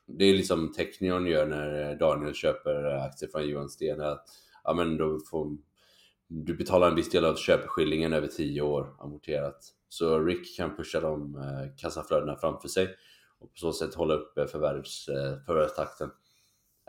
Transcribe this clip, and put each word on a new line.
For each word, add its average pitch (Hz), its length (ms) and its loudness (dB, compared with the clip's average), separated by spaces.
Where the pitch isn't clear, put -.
Det - 180 2
är 98 100 10
liksom 87 380 2
Teqnion 90 540 -2
gör 78 200 4
när, 76 460 -4
eh, 73 60 -8
Daniel 73 360 2
köper, 71 600 0
eh, 67 60 -2
aktier 69 280 -8
från 76 180 -2
Johan 73 200 -4
Sten. 78 320 -4
Att, 73 240 -4
ja, 80 100 2
men 82 220 2
då 78 220 0
får, 73 260 -4
du 80 280 -6
betalar 90 320 6
en 82 60 4
viss 82 160 2
del 85 140 4
av 78 100 4
köpeskillingen 80 800 2
över 76 140 2
tio 73 360 -4
år 71 380 -2
amorterat. 73 580 -6
Så 80 320 2
Rick 87 360 0
kan 85 200 -4
pusha 80 240 -4
de, 73 360 -4
eh, 69 400 -8
kassaflödena 76 600 -2
framför 78 320 -4
sig. 95 260 0
Och - 140 -20
på - 60 -20
så 82 140 -2
sätt 80 220 -4
hålla 80 200 2
uppe 73 320 -2
förvärvs-, 71 640 -4
eh, 69 380 -4
förvärvstakten. 76 640 0